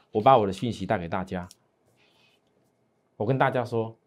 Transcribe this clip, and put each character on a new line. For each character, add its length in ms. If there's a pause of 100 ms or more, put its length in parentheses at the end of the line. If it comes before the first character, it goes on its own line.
(120)
我 80
把 160
我 100
的 60
讯 180
息 140
带 140
给 100
大 160
家， 240 (1700)
我 80
跟 140
大 120
家 140
说 320 (100)